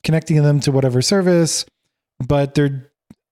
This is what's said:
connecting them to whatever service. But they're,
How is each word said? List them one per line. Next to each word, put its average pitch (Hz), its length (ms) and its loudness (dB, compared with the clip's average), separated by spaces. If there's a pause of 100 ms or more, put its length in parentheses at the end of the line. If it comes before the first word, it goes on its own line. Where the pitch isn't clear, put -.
connecting 156 400 0
them 147 160 2
to 143 120 -2
whatever 131 300 0
service. 175 640 0 (640)
But 143 280 -2
they're, 139 360 -2 (400)